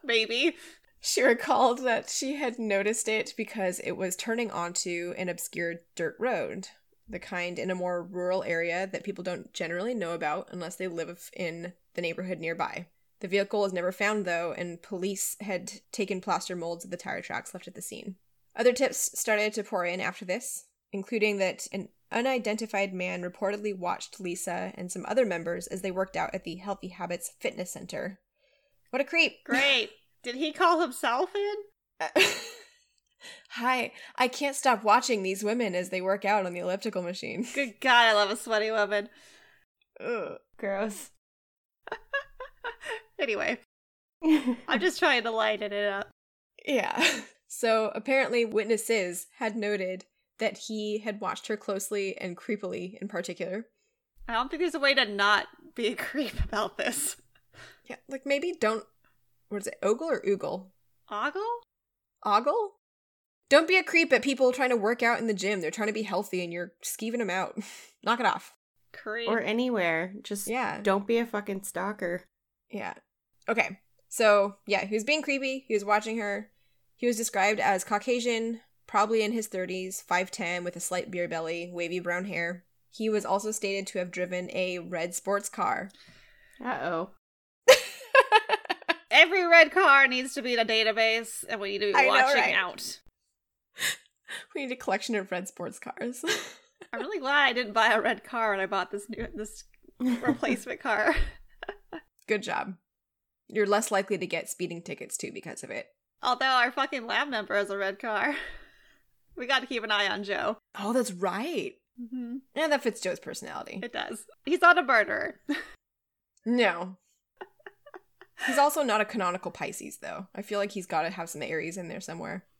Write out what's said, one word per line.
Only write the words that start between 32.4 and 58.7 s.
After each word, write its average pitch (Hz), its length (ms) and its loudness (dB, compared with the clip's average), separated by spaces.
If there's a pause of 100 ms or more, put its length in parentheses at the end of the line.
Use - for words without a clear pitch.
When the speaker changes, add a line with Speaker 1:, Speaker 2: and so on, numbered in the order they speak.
Speaker 2:
"Hi, 247 420 0 (240)
I 254 120 4
can't 269 260 -2
stop 226 300 4
watching 214 380 6
these 190 200 -2
women 214 320 0
as 180 160 -2
they 185 100 -2
work 196 240 0
out 202 220 2
on 175 80 -4
the 175 60 -6
elliptical 185 420 -2
machine." 175 480 -6
<laughs> - 40 -14
Speaker 1:
Good 269 260 -4
God, 240 260 8
I 226 60 6
love 208 180 6
a 220 60 -2
sweaty 220 340 0
woman. 208 380 0 (960)
Speaker 2:
Ugh. 220 340 -4 (200)
Speaker 3:
Gross. 202 520 -4 (800)
Speaker 1:
<laughs> 440 80 -8 (1200)
Anyway, 226 360 -2 (640)
Speaker 3:
<laughs> - 40 -8
Speaker 1:
I'm 254 560 4
just 370 180 0
trying 262 240 4
to 226 80 -2
lighten 214 420 0
it 202 160 0
up. 196 200 -4 (580)
Speaker 2:
Yeah. 254 580 2
<laughs> - 60 -20 (240)
So 220 400 2
apparently 247 520 2
witnesses 208 800 0 (100)
had 220 200 -2
noted 190 500 -2 (320)
that 196 180 0
he 214 440 -4
had 208 200 -6
watched 180 280 -6
her 214 100 -2
closely 196 580 -4
and 180 180 -6
creepily 180 640 -6
in 196 100 -10
particular. 185 580 -6 (600)
Speaker 1:
I 240 60 -6
don't 247 180 0
think 320 120 -2
there's 330 120 0
a 294 60 -4
way 277 140 4
to 254 100 4
not 202 440 2 (260)
be 240 140 0
a 233 60 -2
creep - 480 -4
about - 360 -2
this. - 380 -4 (680)
Speaker 2:
Yeah, - 120 -14 (120)
like, 269 160 -8
maybe 285 340 0
don't, 220 260 0 (640)